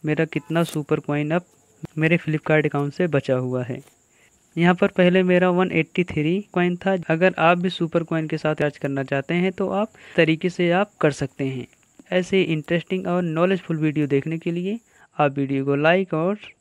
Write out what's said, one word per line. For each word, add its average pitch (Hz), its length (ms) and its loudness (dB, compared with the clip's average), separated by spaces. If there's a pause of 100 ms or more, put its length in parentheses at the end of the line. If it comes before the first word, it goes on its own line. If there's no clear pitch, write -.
मेरा 151 220 0
कितना 160 380 -2
सुपर 156 360 -2
कॉइन 147 320 -2
अब 175 140 -2 (520)
मेरे 160 200 2
Flipkart 156 480 0
अकाउंट 143 280 -2
से 180 140 -2
बचा 139 280 0
हुआ 127 280 -4
है। 123 160 -8 (760)
यहाँ 170 200 4
पर 202 120 2
पहले 185 360 4
मेरा 180 280 4
वन 180 200 0
एटी 165 320 -2
थ्री 165 360 -2 (140)
कॉइन 175 240 0
था। 196 180 -2 (140)
अगर 175 300 2
आप 170 180 4
भी 180 120 -2
सुपर 170 340 -2
कॉइन 160 240 -4
के 156 100 -4
साथ 156 140 -2
रिचार्ज 147 260 -2
करना 139 260 -4
चाहते 139 300 -4
हैं 180 180 0
तो 185 200 -4
आप 202 220 -4 (220)
तरीके 160 340 2
से 175 220 0
आप 190 200 0 (100)
कर 151 120 4
सकते 139 320 -6
हैं। 131 200 -6 (460)
ऐसे 185 320 0
इंटरेस्टिंग 170 640 -2
और 175 160 0
नॉलेजफुल 170 540 0
वीडियो 151 300 0
देखने 143 300 0
के 170 140 -6
लिए 185 280 -6 (380)
आप 143 200 2
वीडियो 135 280 -2
को 143 120 0
लाइक 175 380 2
और 185 240 -2 (220)